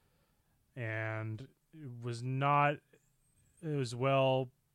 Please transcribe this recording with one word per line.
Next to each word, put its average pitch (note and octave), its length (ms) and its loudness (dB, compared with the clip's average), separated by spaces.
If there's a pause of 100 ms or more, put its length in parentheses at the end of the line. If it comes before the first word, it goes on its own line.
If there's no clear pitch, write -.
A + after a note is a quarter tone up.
(760)
and A2 720 -6 (260)
it D3+ 160 -14 (120)
was A#2+ 200 -6
not, C#3+ 540 2 (840)
it D3+ 160 -4
was B2 180 -2
well C3 540 2 (240)